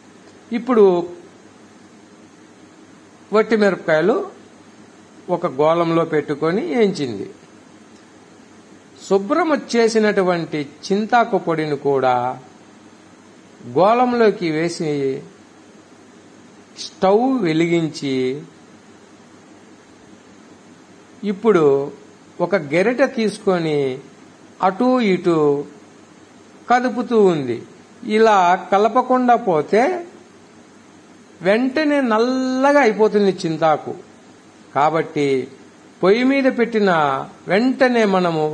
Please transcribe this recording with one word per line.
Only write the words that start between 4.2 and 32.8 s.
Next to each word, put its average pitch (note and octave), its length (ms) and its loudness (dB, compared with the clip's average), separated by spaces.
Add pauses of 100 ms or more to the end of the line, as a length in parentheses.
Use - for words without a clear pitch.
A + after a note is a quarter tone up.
ఒక F3 160 -2 (100)
గోళంలో E3 480 2
పెట్టుకొని D#3 640 -2
వేయించింది. C#3+ 580 -2 (1700)
శుభ్రం C#4+ 500 -2 (200)
చేసినటువంటి G3 880 0 (260)
చింతాకు A3 540 0
పొడిని D#3 460 -2
కూడా C3 320 2 (1500)
గోళంలోకి A3 800 2
వేసి D#3+ 420 -4 (1800)
స్టవ్ G#3 500 0 (160)
వెలిగించి D#3+ 720 -2 (3000)
ఇప్పుడు G3 420 2 (720)
ఒక F3 160 -2 (180)
గెరిట A3+ 300 0 (120)
తీసుకొని F3+ 640 -2 (840)
అటు F#3+ 260 0 (220)
ఇటు F3+ 280 0 (1300)
కదుపుతూ A#3+ 580 0
ఉంది. C#3 320 0 (580)
ఇలా A3 220 4 (340)
కలపకుండా A#3+ 640 2 (100)
పోతే F#3 380 0 (1600)
వెంటనే C4 600 0
నల్లగా B3+ 800 0